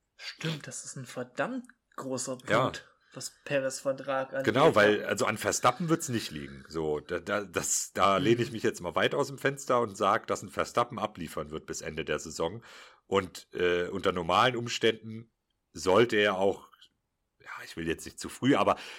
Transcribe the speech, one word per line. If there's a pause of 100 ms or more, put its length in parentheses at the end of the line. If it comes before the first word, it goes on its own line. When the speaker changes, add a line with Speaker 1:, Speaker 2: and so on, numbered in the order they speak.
(160)
Speaker 1:
Stimmt,
das
ist
ein
verdammt (320)
großer (100)
Speaker 2:
Ja.
Speaker 1:
Punkt, (260)
was (120)
Perez
Vertrag
angeht.
Speaker 2:
Genau,
weil,
also
an
Verstappen
wird's
nicht
liegen.
So,
da,
da,
das,
da
Speaker 1:
Mhm.
Speaker 2:
lehne
ich
mich
jetzt
mal
weit
aus
dem
Fenster
und
sag,
dass
ein
Verstappen
abliefern
wird
bis
Ende
der
Saison. (440)
Und,
äh,
unter
normalen
Umständen (420)
sollte
er
auch, (720)
ja,
ich
will
jetzt
nicht
zu
früh,
aber (220)